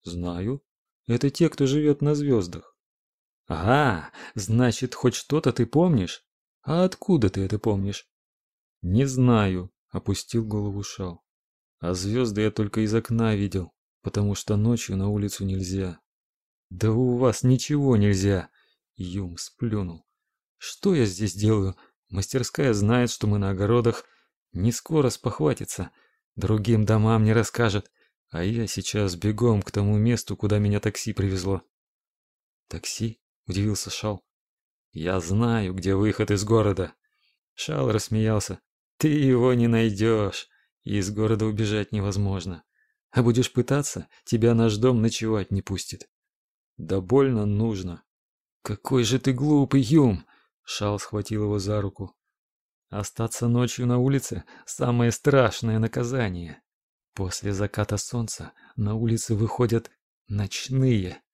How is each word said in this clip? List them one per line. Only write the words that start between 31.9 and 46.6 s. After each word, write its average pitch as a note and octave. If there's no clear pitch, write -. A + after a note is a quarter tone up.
"Такси?" -
удивился G2
Шал. G#2
"Я F2+
знаю, G2+
где F#2+
выход G#2
из G2+
города". G#2
Шал C#3
рассмеялся. G#2+
"Ты D#3
его C3
не A#2+
найдешь. A2
Из G2+
города G#2+
убежать G#2+
невозможно. G2
А B2+
будешь A#2+
пытаться, -
тебя A#2
наш A2+
дом A#2
ночевать A2
не G2
пустит". -